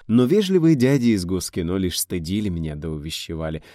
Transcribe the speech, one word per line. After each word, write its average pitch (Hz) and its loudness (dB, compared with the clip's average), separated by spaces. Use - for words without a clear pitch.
но 117 4
вежливые 175 4
дяди 123 4
из 98 2
Госкино 90 -4
лишь 92 -2
стыдили 95 -4
меня 80 -4
да 78 -8
увещевали. 80 -8